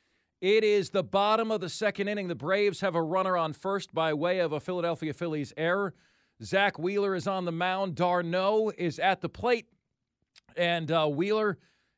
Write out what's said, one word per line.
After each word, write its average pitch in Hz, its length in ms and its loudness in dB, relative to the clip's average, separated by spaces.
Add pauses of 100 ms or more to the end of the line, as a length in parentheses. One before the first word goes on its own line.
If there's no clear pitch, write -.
(420)
It 208 220 4
is 208 280 2
the 190 120 0
bottom 214 480 2
of 214 100 -2
the 180 100 -8
second 202 380 -2
inning. 208 200 -4
The 175 60 -4
Braves 190 460 0
have 190 140 -2
a 170 80 2
runner 185 340 0
on 160 180 0
first 196 400 -6
by 160 180 2
way 175 280 0
of 160 120 0
a 147 80 -4
Philadelphia 170 540 -4
Phillies 151 420 -6
error. 175 380 0 (480)
Zach 190 360 0
Wheeler 196 360 0
is 180 120 -4
on 190 200 -2
the 170 60 -2
mound. 185 420 -2
D'Arnaud 180 840 2
is 170 220 -2
at 180 240 2
the 165 60 -6
plate. 233 380 0 (880)
And, 170 380 0
uh, 160 140 4
Wheeler 196 520 0 (400)